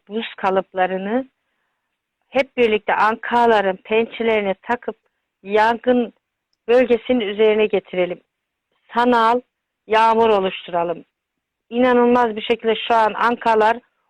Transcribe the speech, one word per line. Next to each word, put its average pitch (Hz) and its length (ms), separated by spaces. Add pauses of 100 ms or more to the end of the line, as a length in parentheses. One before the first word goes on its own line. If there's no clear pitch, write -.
buz 220 280
kalıplarını 190 880 (1000)
hep 269 280
birlikte 220 380
ankaların 220 800
pençelerine 220 840
takıp 233 340 (460)
yangın 226 680 (560)
bölgesinin 240 520
üzerine 214 460
getirelim. 180 540 (760)
Sanal 240 460 (460)
yağmur 226 420
oluşturalım. 175 760 (640)
İnanılmaz 240 680
bir 214 60
şekilde 226 320 (140)
şu 240 60
an 220 200
ankalar 226 680 (300)